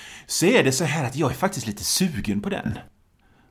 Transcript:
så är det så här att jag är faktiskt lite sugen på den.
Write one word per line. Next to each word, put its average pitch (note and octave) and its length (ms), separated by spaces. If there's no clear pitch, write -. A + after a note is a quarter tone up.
så - 180
är G3+ 180
det B2+ 80
så D3 120
här D3 240
att B2 80
jag C#3 160
är - 40
faktiskt - 320
lite G#2 160
sugen G#2+ 580
på - 80
den. - 300